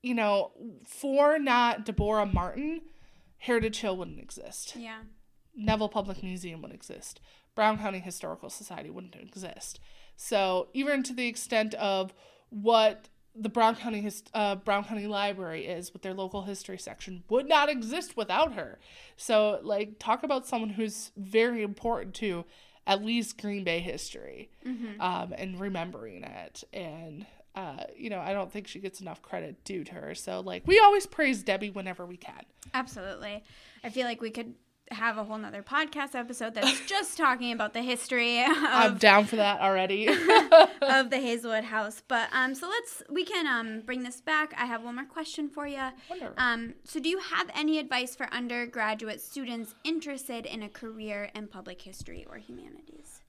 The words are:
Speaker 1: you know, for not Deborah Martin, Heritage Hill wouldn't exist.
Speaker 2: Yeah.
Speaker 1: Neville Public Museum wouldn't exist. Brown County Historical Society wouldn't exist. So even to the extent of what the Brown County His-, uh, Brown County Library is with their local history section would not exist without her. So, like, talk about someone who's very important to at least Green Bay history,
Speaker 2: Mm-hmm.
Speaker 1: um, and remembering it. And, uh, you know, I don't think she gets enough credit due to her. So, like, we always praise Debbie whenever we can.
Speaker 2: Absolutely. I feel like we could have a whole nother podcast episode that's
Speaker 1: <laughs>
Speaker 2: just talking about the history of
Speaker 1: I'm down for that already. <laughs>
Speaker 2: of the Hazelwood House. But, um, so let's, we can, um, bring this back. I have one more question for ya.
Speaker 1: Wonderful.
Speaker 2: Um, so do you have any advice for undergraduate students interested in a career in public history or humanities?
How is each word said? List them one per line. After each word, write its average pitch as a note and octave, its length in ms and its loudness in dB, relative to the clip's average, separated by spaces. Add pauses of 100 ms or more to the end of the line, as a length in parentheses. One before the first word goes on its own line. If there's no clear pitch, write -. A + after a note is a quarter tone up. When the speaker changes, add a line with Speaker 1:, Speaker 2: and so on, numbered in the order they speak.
Speaker 1:
you B3 140 -2
know, G#3 380 2 (340)
for C#4+ 540 4
not A#3+ 440 4
Deborah G#3 420 2
Martin, B3+ 560 -2 (560)
Heritage A3 420 0
Hill F#3+ 160 -2
wouldn't E3+ 240 -10
exist. - 560 -14
Speaker 2:
Yeah. A3+ 240 -12 (560)
Speaker 1:
Neville A3 320 2
Public G3 340 -4
Museum F3+ 400 -10
wouldn't - 160 -16
exist. - 420 -18 (340)
Brown G#3+ 240 4
County G3 220 -4
Historical E3+ 500 -10
Society E3 400 -12
wouldn't F3+ 240 -16
exist. - 640 -14 (380)
So F#3+ 560 2
even C4+ 320 0
to C4 80 -6
the A#3+ 160 -2
extent A3 460 0
of F#3+ 380 -2 (380)
what A3 580 6 (280)
the A3 120 -4
Brown A3+ 280 6
County A3 240 -4
His-, G#3 240 -6 (100)
uh, G#3 220 2
Brown G3+ 260 2
County G#3 240 -4
Library G3 600 -2
is F3+ 260 -8
with - 100 -18
their F#3+ 120 -6
local F#3+ 280 -6
history F#3+ 360 -8
section - 500 -12
would C4+ 200 4
not D4 200 8
exist C#4 480 -4
without A#3+ 380 2
her. D3+ 260 -8 (360)
So, G#3+ 460 4
like, G#3 380 -2
talk A#3+ 240 0
about C4+ 240 0
someone A3 220 -2
who's G#3+ 460 -4
very A3 460 2
important G3+ 540 -4
to F3 280 -4 (440)
at G3+ 160 2
least A3+ 360 -2
Green G3+ 220 -6
Bay E3+ 160 0
history, C#2 720 -10 (160)
Speaker 2:
Mm-hmm. A3+ 340 -8
Speaker 1:
um, F3+ 380 -2
and F#3 220 -8
remembering E3 640 -8
it. F2 480 -16
And, E3 520 -12 (300)
uh, E3+ 300 -10 (120)
you A3+ 140 -10
know, F#3+ 100 -6
I E3+ 120 -4
don't F#3+ 180 -4
think G3+ 160 -10
she - 140 -14
gets G3 200 -10
enough F#3 220 -12
credit F3 420 -10
due F#3 200 -6
to - 100 -14
her. D#3+ 220 -10
So, F#3 240 -6
like, F#3 260 -8
we G4 140 10
always G4+ 260 10
praise C4 380 0
Debbie G3+ 260 -2
whenever F#3 340 -10
we F3 120 -14
can. - 260 -18 (300)
Speaker 2:
Absolutely. G#3+ 720 -8 (400)
I F#3+ 60 -8
feel B3 160 -2
like A#3 140 -6
we A3+ 100 -8
could A#3 240 -10 (360)
have A3 260 -2
a G#3+ 80 -6
whole A3 140 -8
nother G#3 240 -10
podcast D4 520 -4
episode A#3+ 400 -6
that's C4+ 260 2
Speaker 1:
<laughs> - 60 -12
Speaker 2:
just G4 300 -2
talking B3+ 360 2
about A3 200 -4
the A#3 80 -4
history A#3+ 640 0
of C#4 60 4
Speaker 1:
I'm B3 480 4
down G#3 260 10
for A3 120 -2
that G3+ 260 2
already. G3 440 2
<laughs> F4 760 10
Speaker 2:
of C4+ 260 4
the C4 100 0
Hazelwood A#3 460 -2
House. A3 420 -4
But, A#3 280 0
um, B3+ 200 2
so E4+ 140 -8
let's, A#4 400 -6
we E4 160 -2
can, F4 220 -2
um, A3+ 400 -2
bring B3+ 160 -4
this B3 180 -10
back. D4+ 380 -2
I B3 80 0
have A#3 180 -6
one A#3+ 120 -10
more C4 100 -10
question D#4 420 -8
for D4 180 -8
ya. C4+ 260 -6 (180)
Speaker 1:
Wonderful. F4+ 260 -10
Speaker 2:
Um, A#3 380 -2 (100)
so - 160 -8
do C4 80 -2
you F#4 100 0
have F4 380 -4
any D#4 220 2
advice B3+ 360 -2
for C4 160 -8
undergraduate A#3 920 -4
students A#3 520 -8 (100)
interested C#4+ 600 -6
in A3 180 -10
a G#3 60 -10
career G#3+ 680 -10
in G#3 140 -12
public F#3 320 -16
history - 480 -16
or - 80 -16
humanities? - 920 -20